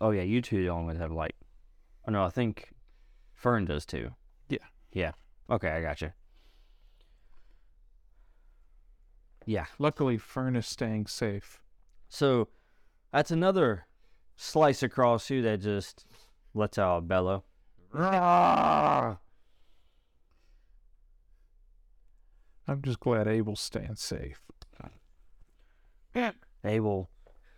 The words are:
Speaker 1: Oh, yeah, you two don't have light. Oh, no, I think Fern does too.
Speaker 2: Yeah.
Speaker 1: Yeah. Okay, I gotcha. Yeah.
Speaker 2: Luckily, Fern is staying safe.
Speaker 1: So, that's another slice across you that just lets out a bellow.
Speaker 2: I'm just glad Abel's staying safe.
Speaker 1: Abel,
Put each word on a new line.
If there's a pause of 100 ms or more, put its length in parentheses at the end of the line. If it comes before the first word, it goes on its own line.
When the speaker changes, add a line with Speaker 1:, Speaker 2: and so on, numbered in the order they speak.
Speaker 1:
Oh,
yeah,
you
two
don't
have
light. (720)
Oh,
no,
I
think (600)
Fern
does
too. (340)
Speaker 2:
Yeah. (340)
Speaker 1:
Yeah. (380)
Okay,
I
gotcha. (3250)
Yeah. (140)
Speaker 2:
Luckily,
Fern
is
staying
safe. (480)
Speaker 1:
So, (640)
that's
another (500)
slice
across
you
that
just (500)
lets
out
a
bellow. (4000)
Speaker 2:
I'm
just
glad
Abel's
staying
safe. (2250)
Speaker 1:
Abel, (500)